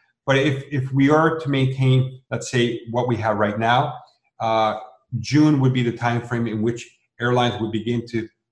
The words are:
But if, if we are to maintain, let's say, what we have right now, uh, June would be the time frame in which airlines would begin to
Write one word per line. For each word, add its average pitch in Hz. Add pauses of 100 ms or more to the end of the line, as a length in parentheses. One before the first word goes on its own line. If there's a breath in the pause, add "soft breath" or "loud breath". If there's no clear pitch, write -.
(260)
But 135
if, 139
if 135
we 135
are 160
to 143
maintain, 131
let's 113
say, 120 (100)
what 123
we 120
have 107
right 104
now, 117 (480 soft breath)
uh, 113 (400)
June 147
would 131
be 127
the 117
time 120
frame 117
in 107
which 117 (320)
airlines 120
would 107
begin 113
to 113 (240)